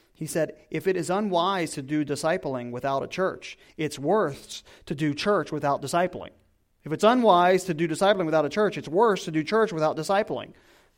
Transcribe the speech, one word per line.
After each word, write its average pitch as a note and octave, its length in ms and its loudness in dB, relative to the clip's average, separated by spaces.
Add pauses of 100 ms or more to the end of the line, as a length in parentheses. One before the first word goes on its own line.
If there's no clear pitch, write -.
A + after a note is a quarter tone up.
(140)
he D#3+ 120 -10
said, D3+ 320 -2 (140)
"If D#3+ 160 -4
it F3+ 100 2
is D#3+ 120 -4
unwise F#3 640 0
to D3+ 80 -8
do D3+ 220 -2
discipling C#3 680 -2
without C3+ 320 -2
a - 40 -10
church, - 500 -6 (200)
it's D3+ 220 -6
worse D#3 640 -2 (240)
to D#3+ 80 -4
do D3 180 0
church F#3 380 0
without C#3+ 300 -2
discipling. E3+ 500 -4 (520)
If D3 80 -8
it's D#3 120 -4
unwise F#3 640 6
to F3 80 -2
do D#3+ 140 0
discipling F#3+ 380 2
without D#3 200 2
a C#3 40 -2
church, G#3 280 0
it's - 120 -10
worse F#3+ 360 2
to F3 60 -8
do D#3 120 0
church G#3+ 280 2
without D#3 240 0
discipling." D#3+ 580 -2 (440)